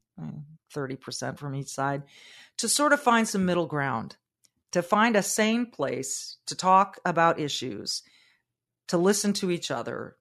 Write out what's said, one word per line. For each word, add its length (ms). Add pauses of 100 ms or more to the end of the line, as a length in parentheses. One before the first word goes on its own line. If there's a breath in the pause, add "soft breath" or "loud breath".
(200)
mm, 240 (260)
thirty 260
percent 420
from 160
each 140
side, 360 (540 loud breath)
to 100
sort 240
of 80
find 260
some 200
middle 200
ground, 500 (560)
to 100
find 340
a 60
sane 440
place 800
to 80
talk 500
about 360
issues, 600 (840 soft breath)
to 100
listen 360
to 160
each 200
other, 500